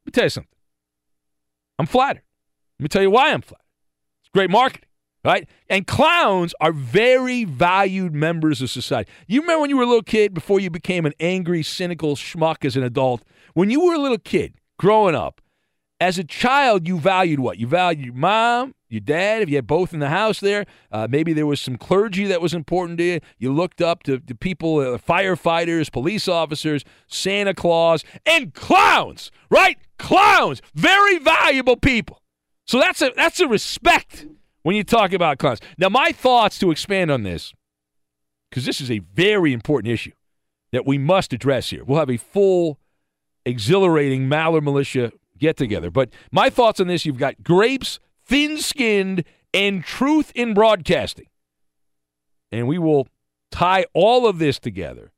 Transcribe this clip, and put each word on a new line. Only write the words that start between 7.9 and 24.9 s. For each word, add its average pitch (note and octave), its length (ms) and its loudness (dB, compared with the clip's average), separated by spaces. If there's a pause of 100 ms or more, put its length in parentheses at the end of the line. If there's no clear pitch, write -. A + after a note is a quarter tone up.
members D#3 460 0
of C3 80 -4
society. B2 420 -6 (160)
You A3+ 140 0
remember D#4+ 220 0
when C#4+ 80 -2
you C#4 80 0
were B3 60 2
a - 20 -2
little A#3+ 160 2
kid, G#3 320 0
before F#3+ 260 0
you F#3+ 80 -6
became F3 380 -4
an C#3+ 120 -2
angry, F3 440 -2
cynical D#3+ 540 -4
schmuck D#3+ 500 -4
as B2+ 100 -2
an C3+ 60 0
adult, B2 400 -2 (320)
when F#3+ 160 2
you C4+ 100 2
were F4 140 4
a D#4+ 40 -2
little C4+ 200 -2
kid - 380 -4 (220)
growing G3+ 360 4
up, F2+ 260 -6 (600)
as F3 180 0
a F#3 60 -6
child, A#3+ 640 0
you F3+ 100 -2
valued F3+ 400 2
what? A2+ 180 -4
You A#2 120 -6
valued E3+ 360 0
your B2 100 -14
mom, A3+ 600 0 (140)
your A2+ 120 -8
dad, F#3 420 -2
if F3+ 60 -2
you C#3+ 60 -2
had C3 120 -2
both E3+ 280 -2
in D#3 60 -6
the C#3+ 80 -2
house G3 320 -2
there. G3+ 260 -2 (240)
Uh, A2 180 -4
maybe D#3+ 240 0
there D3+ 140 0
was C#3+ 140 -2
some B2+ 160 -8
clergy G3 500 0
that F3+ 160 -2
was E3 100 -2
important E3+ 460 -6
to E3+ 60 -2
you. F3 160 -2 (180)
You B2+ 140 -4
looked E3+ 280 -2
up E3+ 220 -2
to, C3+ 160 -2
to B2 160 -14
people, D#3+ 440 -2
uh, B2+ 200 -2